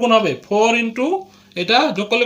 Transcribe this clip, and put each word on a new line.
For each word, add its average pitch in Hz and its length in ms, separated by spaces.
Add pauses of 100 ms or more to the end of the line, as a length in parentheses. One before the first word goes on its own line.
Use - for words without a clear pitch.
গুণ 233 160
হবে, 180 140 (140)
ফোর 214 240 (120)
into 226 240 (560)
এটা 220 160 (180)
যোগ 202 140
করলে 240 160